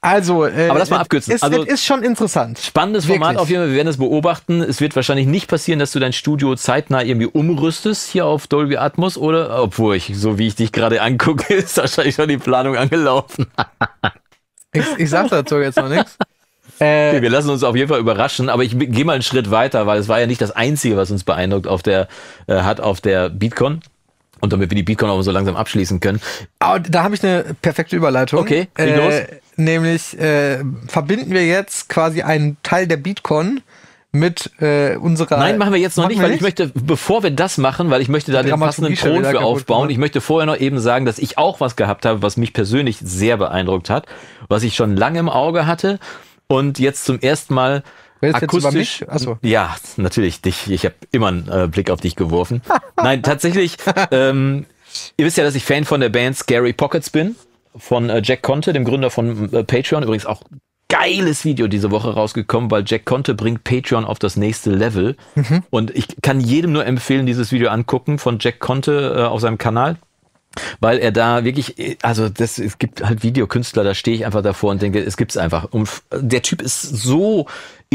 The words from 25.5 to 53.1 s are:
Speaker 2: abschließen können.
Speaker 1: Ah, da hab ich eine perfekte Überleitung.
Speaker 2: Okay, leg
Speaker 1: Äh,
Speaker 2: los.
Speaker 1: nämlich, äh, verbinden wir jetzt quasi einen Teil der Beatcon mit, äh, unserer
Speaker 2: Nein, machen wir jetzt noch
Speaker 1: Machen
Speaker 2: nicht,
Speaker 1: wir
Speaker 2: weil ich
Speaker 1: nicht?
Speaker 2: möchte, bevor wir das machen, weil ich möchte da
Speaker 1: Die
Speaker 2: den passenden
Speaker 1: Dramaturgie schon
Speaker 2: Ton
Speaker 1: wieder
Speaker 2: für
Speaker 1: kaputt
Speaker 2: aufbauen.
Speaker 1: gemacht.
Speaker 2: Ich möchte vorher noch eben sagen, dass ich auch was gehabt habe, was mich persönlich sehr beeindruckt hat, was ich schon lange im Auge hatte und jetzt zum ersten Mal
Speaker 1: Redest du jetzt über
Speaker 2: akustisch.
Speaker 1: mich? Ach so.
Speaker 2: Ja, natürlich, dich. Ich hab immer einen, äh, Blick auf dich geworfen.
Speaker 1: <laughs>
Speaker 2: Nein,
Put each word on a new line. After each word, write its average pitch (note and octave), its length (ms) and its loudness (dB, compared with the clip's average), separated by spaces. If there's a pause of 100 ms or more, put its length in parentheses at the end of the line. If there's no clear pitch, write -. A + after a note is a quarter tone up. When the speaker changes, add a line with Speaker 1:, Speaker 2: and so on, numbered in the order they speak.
Speaker 2:
abschließen G2 460 -2
können. G2+ 200 0 (380)
Speaker 1:
Ah, F#3 220 2
da E3+ 240 0
hab G#3 100 0
ich - 80 -4
eine F3+ 220 2 (180)
perfekte E3 320 -2
Überleitung. C#3 460 2
Speaker 2:
Okay, E3 260 0 (100)
leg D#3 120 0
Speaker 1:
Äh, D3+ 80 2
Speaker 2:
los. D3 180 2 (400)
Speaker 1:
nämlich, E3 640 0
äh, C#3+ 460 0 (240)
verbinden E3+ 420 -2
wir F#3 160 2
jetzt F#3 420 -2
quasi D#3+ 340 0
einen D3+ 420 0
Teil F3+ 240 0
der E3 80 2
Beatcon F3 640 -2 (500)
mit, E3+ 400 0 (100)
äh, D3 360 2
unserer D#3+ 420 0
Speaker 2:
Nein, F#3 200 2
machen G3+ 140 2
wir F#3 80 4
jetzt F3+ 160 0
noch E3+ 80 2
Speaker 1:
Machen F#3+ 80 2
Speaker 2:
nicht, A3 80 0
Speaker 1:
wir F3+ 80 4
Speaker 2:
weil A3+ 80 2
ich D#3 60 -2
Speaker 1:
nicht? F#3 180 -2
Speaker 2:
möchte, D3+ 200 0
bevor D#3+ 440 0
wir D3 80 2
das E3 260 -2
machen, C#3+ 320 0
weil C3 100 4
ich B2+ 80 -2
möchte D3 220 0
da C3 140 2
Speaker 1:
Die C#3 60 2
Speaker 2:
den D3+ 100 0
passenden D#3 340 0
Speaker 1:
Dramaturgie - 20 -4
schon - 140 0
Speaker 2:
Ton D#3+ 100 2
Speaker 1:
wieder C#3 100 0
Speaker 2:
für C3+ 80 2
Speaker 1:
kaputt A2+ 180 2
Speaker 2:
aufbauen. A#2+ 260 0
Speaker 1:
gemacht. C#3+ 100 0
Speaker 2:
Ich A#2 60 -2
möchte C#3+ 220 0
vorher D#3 260 2
noch D#3 100 0
eben C3+ 220 0
sagen, A#2+ 260 2
dass A#2 140 -2
ich - 180 -4
auch E3 240 0
was B2+ 140 -2
gehabt G#2 320 -2
habe, A2 160 0
was G#2 140 0
mich A#2+ 160 -2
persönlich A#2 500 0
sehr F#2+ 360 0
beeindruckt F#2 520 -2
hat, B2+ 160 -2 (420)
was B2+ 140 0
ich A#2 140 -2
schon G#2+ 200 2
lange C3+ 220 2
im E3 100 0
Auge D#3 380 0
hatte G3 320 0 (480)
und C3+ 320 0
jetzt C3+ 280 0
zum B2+ 120 0
ersten C#3 360 0
Mal C3 280 0 (400)
Speaker 1:
Redest D3+ 200 2
du - 20 -2
jetzt D3 100 -2
über C#3+ 140 2
Speaker 2:
akustisch. D#3+ 320 -2
Speaker 1:
mich? - 100 -10
Ach D3+ 80 -4
so. B2 240 -6
Speaker 2:
Ja, A2 320 2 (220)
natürlich, F#2 460 0
dich. - 280 -4
Ich F#2 160 -2
hab F#2 60 -2 (180)
immer A2 160 0
einen, F2 240 -2
äh, F#2 160 0
Blick F#2 240 -2
auf F#2 100 0
dich F2 140 -2
geworfen. F2 480 -2 (180)
Speaker 1:
<laughs> - 160 -12
Speaker 2:
Nein, C3 280 0